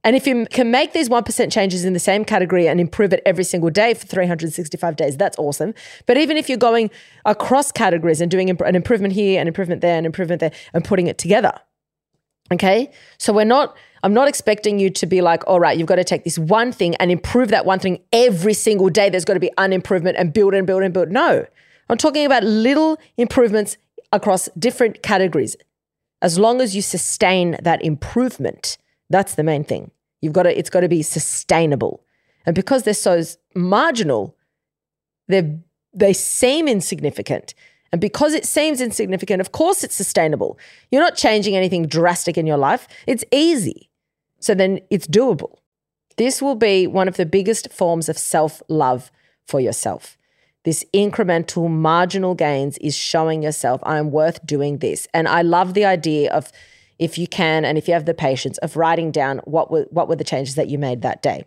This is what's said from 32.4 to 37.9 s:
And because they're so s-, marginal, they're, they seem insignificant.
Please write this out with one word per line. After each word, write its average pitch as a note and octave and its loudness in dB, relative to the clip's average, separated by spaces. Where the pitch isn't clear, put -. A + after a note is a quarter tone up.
And E3+ 0
because A3+ 0
they're G#3 0
so G3 0
s-, D#3+ -6
marginal, F#3 0
they're, E3 0
they G3 4
seem C#4+ 0
insignificant. D3+ -4